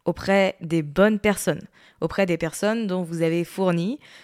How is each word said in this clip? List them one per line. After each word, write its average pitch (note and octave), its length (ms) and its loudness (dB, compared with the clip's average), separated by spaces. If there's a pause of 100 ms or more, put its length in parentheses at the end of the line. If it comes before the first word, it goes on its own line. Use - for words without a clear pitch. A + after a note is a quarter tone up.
auprès F#3+ 540 2
des E3 220 0
bonnes F#3+ 380 2
personnes, F#3+ 480 0 (340)
auprès F#3+ 240 0
des E3+ 120 0
personnes G#3 500 -2
dont F#3 160 -2
vous E3 180 -6
avez E3 220 2
fourni F#3 560 0 (240)